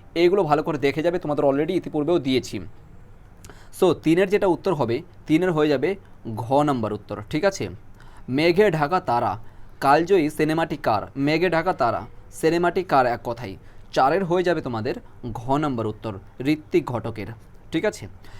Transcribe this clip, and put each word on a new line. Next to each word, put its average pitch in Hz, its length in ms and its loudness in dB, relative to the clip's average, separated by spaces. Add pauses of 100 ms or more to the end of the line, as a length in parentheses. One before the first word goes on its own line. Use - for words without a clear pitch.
(160)
এইগুলো 180 280 4
ভালো 151 200 2
করে 156 140 -2
দেখে 139 260 0
যাবে, 175 160 0
তোমাদের 147 260 -2
already 143 260 2
ইতিপূর্বেও 156 480 0
দিয়েছি। 127 400 -2 (1200)
So, 180 120 4
তিনের 175 360 2
যেটা 202 180 2
উত্তর 180 260 0
হবে, 131 280 -2 (260)
তিনের 175 240 2
হয়ে 151 180 2
যাবে 147 260 0 (400)
ঘ 117 260 0
নাম্বার 123 320 0
উত্তর, 104 360 -10
ঠিক 156 160 -2
আছে? 196 240 -2 (600)
"মেঘে 170 420 4
ঢাকা 160 280 0
তারা", 120 380 0 (420)
কালজয়ী 156 500 4
সিনেমাটি 156 480 -2
কার? 107 240 0 (160)
মেঘে 156 320 2
ঢাকা 165 240 0
তারা 113 320 -2 (260)
সিনেমাটি 175 520 0
কার 143 220 4
এক 120 180 0
কথায়। 117 320 -8 (380)
চারের 151 320 4
হয়ে 175 180 0
যাবে 170 180 0
তোমাদের 120 340 -4 (380)
ঘ 123 240 -2
নাম্বার 131 300 -2
উত্তর, 107 260 -8 (280)
ঋত্বিক 151 440 0
ঘটকের, 110 420 -6 (440)
ঠিক 165 140 -2
আছে? 202 220 -4 (320)